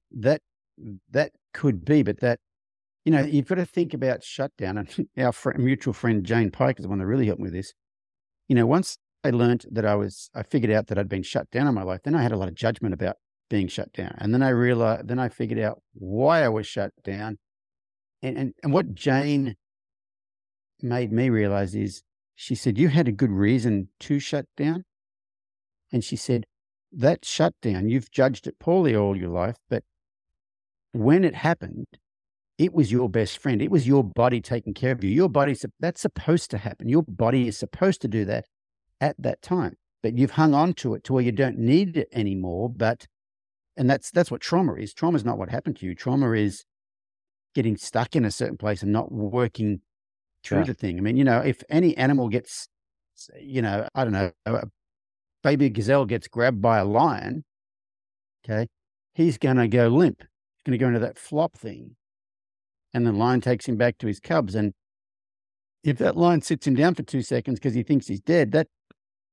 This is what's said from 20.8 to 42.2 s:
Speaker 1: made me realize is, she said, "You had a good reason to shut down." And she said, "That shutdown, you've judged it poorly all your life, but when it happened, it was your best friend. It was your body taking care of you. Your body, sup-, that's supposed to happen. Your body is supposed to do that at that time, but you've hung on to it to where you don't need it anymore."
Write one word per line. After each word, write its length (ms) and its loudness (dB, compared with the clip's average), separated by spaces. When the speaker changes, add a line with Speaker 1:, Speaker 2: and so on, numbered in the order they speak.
Speaker 1:
made 300 -2
me 180 2
realize 440 2
is, 300 -6
she 180 -8
said, 240 -2
"You 120 4
had 180 2
a 60 0
good 180 0
reason 580 2
to 180 -2
shut 260 -6
down." 260 -2
And 120 -2
she 140 -10
said, 280 -2
"That 340 0
shutdown, 640 -2
you've 220 -2
judged 360 2
it 120 -12
poorly 360 2
all 200 2
your 140 -4
life, 260 -2
but 140 -2
when 320 4
it 120 0
happened, 500 -4
it 160 0
was 180 2
your 180 2
best 280 -2
friend. 240 0
It 100 -2
was 160 2
your 160 6
body 380 2
taking 320 -6
care 180 -2
of 120 -4
you. 80 2
Your 180 4
body, 260 2
sup-, 240 -10
that's 220 -6
supposed 500 -2
to 60 -4
happen. 320 -8
Your 140 4
body 440 0
is 100 -6
supposed 440 -2
to 80 -4
do 160 -2
that 200 -4
at 200 -2
that 220 -4
time, 360 -4
but 140 -2
you've 140 4
hung 220 4
on 220 2
to 180 -4
it 120 -10
to 80 -4
where 100 2
you 80 0
don't 260 -2
need 380 2
it 160 -2
anymore." 580 -4